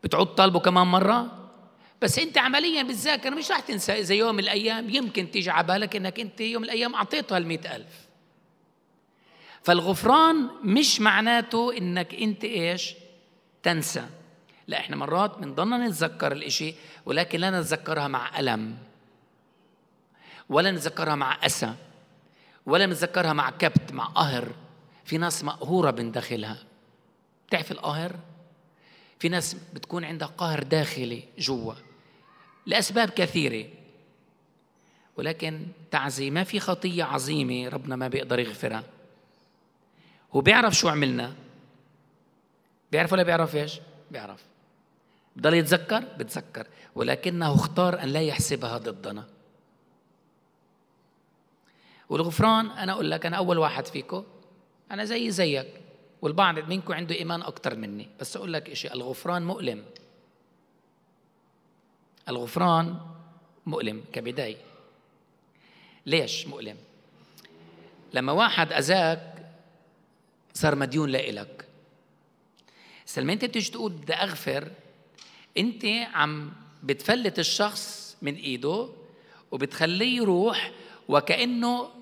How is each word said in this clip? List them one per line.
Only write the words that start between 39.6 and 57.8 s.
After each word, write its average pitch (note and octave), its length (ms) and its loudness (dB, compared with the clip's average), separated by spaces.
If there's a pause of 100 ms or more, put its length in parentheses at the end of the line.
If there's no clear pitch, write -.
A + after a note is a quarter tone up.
هو C#3 80 4
بيعرف G#3 320 8
شو - 160 4
عملنا. C3 440 0 (1600)
بيعرف E3 220 2
ولا F#3 100 4
بيعرف E3 320 2
إيش؟ D3+ 240 -4 (320)
بيعرف. G#2 320 -14 (920)
بضل D#3+ 180 4
يتذكر؟ E3+ 460 4
بتذكر، - 680 -10 (280)
ولكنه C#3+ 600 0
اختار F3+ 480 2
أن C3+ 60 -4
لا D3+ 120 0
يحسبها B2 560 -2
ضدنا. G#2+ 500 -10 (2750)
والغفران، G#3 600 2
أنا F#3 220 -6
أقول F#3+ 200 -2
لك، E3 140 -4
أنا E3+ 120 -2
أول F3+ 200 2
واحد D3 300 0
فيكم، F3+ 360 -10 (680)
أنا G3+ 140 -6
زي A#3 260 -4
زيك، D#3 500 0 (400)
والبعض E3 380 2
منكم E3+ 340 -6
عنده E3 220 -4
إيمان E3+ 260 -4
أكتر D3+ 340 -6
مني، G#2+ 340 -10 (100)